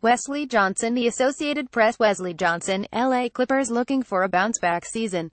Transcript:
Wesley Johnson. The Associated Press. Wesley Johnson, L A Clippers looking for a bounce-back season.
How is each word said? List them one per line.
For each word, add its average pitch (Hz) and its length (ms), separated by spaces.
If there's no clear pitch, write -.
Wesley 277 440
Johnson. 226 480
The 240 140
Associated 285 640
Press. 226 300
Wesley 185 340
Johnson, 175 600
L 254 200
A 247 140
Clippers 254 420
looking 247 320
for 190 220
a 196 60
bounce-back 180 560
season. 180 480